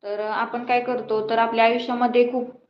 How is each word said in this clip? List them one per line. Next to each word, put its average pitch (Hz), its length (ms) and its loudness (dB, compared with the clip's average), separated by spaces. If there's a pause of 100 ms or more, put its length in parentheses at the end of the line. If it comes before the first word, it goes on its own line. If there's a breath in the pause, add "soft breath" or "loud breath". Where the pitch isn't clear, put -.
तर, 208 180 -8
अ, 214 100 -6
आपण 240 340 -4
काय 247 160 2
करतो, 233 500 -4
तर 226 80 2
आपल्या 226 260 4
आयुष्यामध्ये 240 680 2
खूप 247 180 -4 (200)